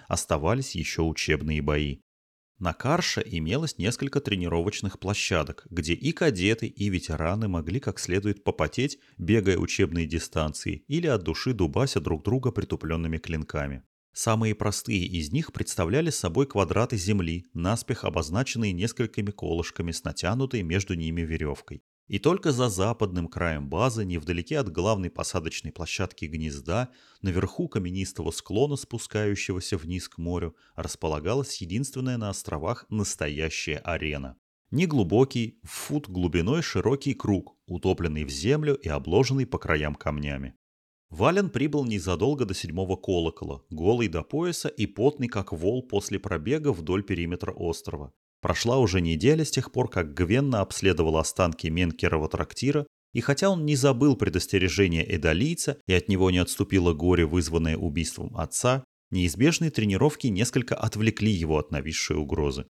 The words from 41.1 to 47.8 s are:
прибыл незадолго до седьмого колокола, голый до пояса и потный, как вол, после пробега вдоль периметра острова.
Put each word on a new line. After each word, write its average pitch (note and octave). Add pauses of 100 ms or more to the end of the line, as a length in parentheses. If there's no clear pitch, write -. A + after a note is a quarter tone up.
прибыл C#3
незадолго G#2+
до F#2
седьмого F2+
колокола, D#2+
голый A2
до D#2+
пояса E3
и -
потный, A#2+
как G2+
вол, G2+
после G2+
пробега A2+
вдоль F2+
периметра F2
острова. D#2+ (300)